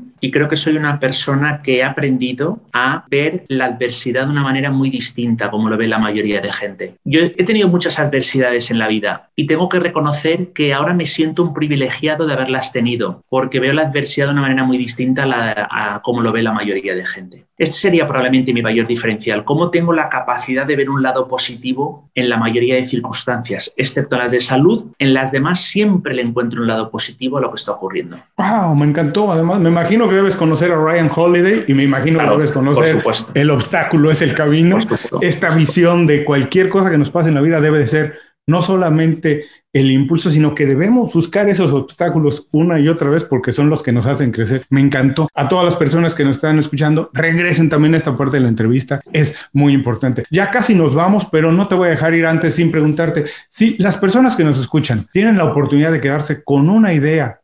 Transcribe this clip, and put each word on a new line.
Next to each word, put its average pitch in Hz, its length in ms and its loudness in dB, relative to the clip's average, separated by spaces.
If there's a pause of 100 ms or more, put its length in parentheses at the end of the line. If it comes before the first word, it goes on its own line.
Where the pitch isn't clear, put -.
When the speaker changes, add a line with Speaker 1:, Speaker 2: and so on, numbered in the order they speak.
(200)
Speaker 1:
Y 135 100 -4
creo 147 180 0
que 156 80 -2
soy 156 200 0
una 147 240 -2
persona 143 600 -2
que 170 160 0
he 127 60 2
aprendido 139 760 -4 (140)
a 139 360 -2
ver 147 380 -2
la 131 180 -2
adversidad 123 600 -4
de 143 60 -2
una 143 100 0
manera 139 280 -2
muy 135 200 0
distinta, 117 600 -4
como 110 200 -2
lo 107 80 -2
ve 113 100 0
la 113 100 -2
mayoría 104 440 -2
de 98 100 -6
gente. 98 520 -10
Yo 147 180 0
he 175 220 -2
tenido 208 240 2
muchas 170 300 0
adversidades 127 720 -2
en 117 80 0
la 110 100 -2
vida 104 460 -4
y 156 120 -4
tengo 160 240 0
que 180 100 0
reconocer 160 760 -2
que 147 200 -2
ahora 151 200 -2
me 170 120 -2
siento 160 360 -2
un 160 120 -4
privilegiado 151 720 -2
de 147 80 -2
haberlas 131 380 -4
tenido, 120 580 -2
porque 131 300 -2
veo 131 120 0
la 156 160 0
adversidad 139 380 -2
de 143 60 -2
una 143 100 0
manera 131 220 0
muy 127 140 2
distinta 127 440 -2
a 135 40 0
la, 113 440 -2
a 104 320 -6
como 117 180 -2
lo 113 120 0
ve 113 100 -2
la 113 100 0
mayoría 98 420 -4
de 92 100 -6
gente. - 420 -14 (140)
Este 156 160 -2
sería 170 300 0
probablemente 131 480 0
mi 117 80 -2
mayor 113 240 0
diferencial. 113 580 -4
¿Cómo 160 240 0
tengo 170 240 0
la 151 160 0
capacidad 127 560 -4
de 139 120 -2
ver 135 120 0
un 139 140 -2
lado 127 260 -2
positivo 127 840 -6
en 123 160 -2
la 117 80 -2
mayoría 117 380 0
de 127 100 -2
circunstancias, 113 920 -6
excepto - 400 -4
las 123 140 -2
de 123 100 0
salud? 156 460 2 (120)
En 135 140 2
las 135 180 0
demás 156 300 -2
siempre 190 540 0
le 123 80 -4
encuentro 117 400 -4
un 113 60 -2
lado 113 220 -2
positivo 127 460 -8
a 135 60 -2
lo 120 80 -4
que - 60 -14
está - 160 -8
ocurriendo. 90 440 -8 (220)
Speaker 2:
Wow, 190 360 0
me 147 120 4
encantó. 170 440 0
Además, 175 300 0
me 165 80 4
imagino 185 400 2
que 185 60 2
debes 190 220 2
conocer 160 360 2
a 165 40 2
Ryan 156 380 2
Holiday 175 540 2
y 139 60 4
me 135 80 4
imagino 139 360 2
que 120 60 2
Speaker 1:
Claro, - 140 2
Speaker 2:
debes 147 140 0
conocer 143 300 2
Speaker 1:
por 160 120 4
supuesto. - 400 -2
Speaker 2:
El 147 160 4
obstáculo 147 600 2
es 151 120 2
el 135 100 0
camino. 160 460 2
Speaker 1:
Por 220 180 -2
supuesto. - 240 -6
Speaker 2:
Esta 160 340 0
visión 165 520 4
de 147 180 2
cualquier 160 460 2
cosa 190 200 2
que 160 60 2
nos 147 140 2
pase 165 180 0
en 160 60 2
la 139 80 2
vida 160 180 2
debe 151 180 2
de 131 100 2
ser 156 260 -2 (320)
no 165 160 2
solamente 160 840 0 (280)
el 135 200 4
impulso, 139 380 2
sino 151 260 4
que 147 100 0
debemos 190 460 2
buscar 196 360 0
esos 180 240 2
obstáculos 147 800 -2
una 160 300 2
y 147 80 4
otra 165 200 0
vez 160 140 2
porque 127 300 -2
son 147 180 2
los 156 140 -2
que 123 80 -2
nos 117 140 2
hacen 131 260 0
crecer. 117 360 -2
Me 135 120 2
encantó. 139 520 2
A - 160 -2
todas 180 160 2
las 175 120 2
personas 160 400 0
que 151 80 0
nos 135 120 0
están 156 220 0
escuchando, 151 540 0
regresen 165 560 2
también 156 260 4
a 160 40 4
esta 135 180 -2
parte 139 220 0
de 131 40 2
la 123 60 2
entrevista. 117 500 0 (140)
Es 147 400 -2
muy 143 200 4
importante. 123 560 0
Ya 196 220 0
casi 233 240 2
nos 151 220 2
vamos, 185 340 2
pero 160 220 2
no 190 160 2
te 180 80 0
voy 180 100 2
a 170 60 2
dejar 160 220 0
ir 165 120 2
antes 165 300 0
sin 170 160 2
preguntarte 156 540 0 (220)
si 220 300 0
las 190 180 0
personas 226 380 4
que 170 80 2
nos 147 160 2
escuchan 127 540 -2
tienen 208 260 4
la 170 60 2
oportunidad 143 480 2
de 151 80 0
quedarse 143 420 -4
con 143 260 4
una 208 240 4
idea, 147 520 0